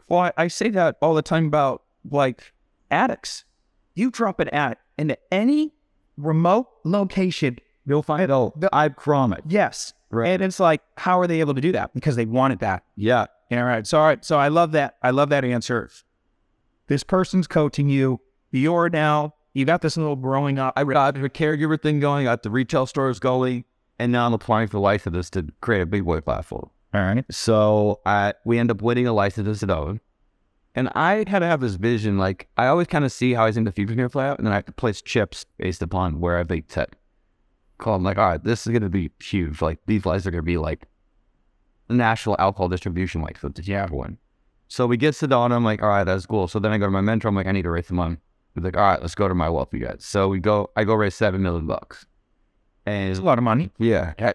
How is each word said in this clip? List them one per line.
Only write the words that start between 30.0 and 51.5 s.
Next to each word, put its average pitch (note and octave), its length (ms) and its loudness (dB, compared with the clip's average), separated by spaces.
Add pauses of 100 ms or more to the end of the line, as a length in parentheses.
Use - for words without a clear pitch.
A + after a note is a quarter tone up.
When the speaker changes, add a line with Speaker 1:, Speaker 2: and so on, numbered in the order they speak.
Speaker 2:
And B2+ 200 -2
I G3 320 2
had G3 140 0
to E3+ 60 0
have E3 140 0
this A#2 140 -2
vision, G#2+ 440 0
like, F#2+ 380 -2
I A#2+ 120 2
always E3 180 2
kinda D3 240 0
see B2 240 0
how A2+ 100 2
I A2 80 2
think A2 140 0
the G2+ 60 -2
future's G#2 240 -2
gonna B2 120 0
play C3+ 180 -2
out, C#3 120 -4
and - 80 -2
then G#2+ 60 2
I G2+ 40 0
have G2+ 100 -2
to - 60 -20
place G#2+ 300 -4
chips - 420 -2 (140)
based F2+ 240 -6
upon E2+ 360 -2
where F2 200 0
I F2 60 -2
think E2 240 -6
tech. - 280 -6 (840)
Call A2 180 -2
'em, F2+ 60 0
like, F#2 140 0
"All G2+ 120 4
right, E2 140 -2
this A2+ 240 -2
is A2+ 60 -2
gonna A2 160 0
be F2+ 220 -2 (100)
huge. E2 400 -4
Like, D#2+ 260 -2
these G#2 200 0
lights F2 200 0
are G2 40 -4
gonna E2+ 120 -4
be, E2+ 140 -2
like, D#2 300 -6 (1040)
national A2+ 480 2
alcohol F#2+ 300 0
distribution, F2+ 540 -4
like, D#2+ 160 -10
so D2 100 -8
it's D#2+ 200 -12
Speaker 1:
Yeah. G2 220 -2
Speaker 2:
one." C2+ 280 -8 (500)
So - 180 0
we A#2+ 100 2
get D3 180 2
Sedona, B2 380 2
I'm A#2+ 120 2
like, G#2+ 180 0
"All G#2+ 80 2
right, G2+ 140 2
that's F#2 200 0
cool." G2 240 -2
So G#2+ 100 -4
then G#2 140 0
I G#2+ 60 2
go G2+ 80 0
to G2 40 0
my F#2+ 120 2
mentor, A2 260 0
I'm G2+ 60 0
like, G2 120 0
"I F#2+ 60 -2
need G2 100 0
to F2 80 -2
raise E2+ 180 -4
some F2+ 100 -2
money." E2 180 -2 (380)
He's E2+ 100 -6
like, F#2 120 -4
"All F#2+ 60 2
right, G2 180 4
let's E2+ 140 -8
go G2+ 140 0
to F#2 60 0
my E2 160 0
wealthy C#2 300 -4
guys." - 240 -8
So G2 240 0
we F#2+ 120 0
go, G#2 360 0
I A2 80 0
go G#2+ 100 2
raise G#2 200 0
seven G2 280 0
million E2+ 240 -2